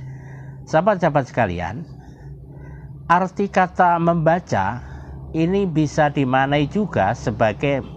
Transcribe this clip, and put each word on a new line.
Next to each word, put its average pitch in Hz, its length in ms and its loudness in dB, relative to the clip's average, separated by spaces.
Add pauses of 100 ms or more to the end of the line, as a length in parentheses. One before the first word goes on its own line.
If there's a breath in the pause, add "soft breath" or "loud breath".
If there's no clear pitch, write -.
(680 loud breath)
Sahabat-sahabat 160 640 2
sekalian, 92 560 -2 (1200 loud breath)
arti 180 400 2
kata 175 560 4
membaca 160 800 2 (480 loud breath)
ini 175 320 0
bisa 151 480 2
dimaknai 139 560 2
juga 127 480 0
sebagai 120 720 0 (100)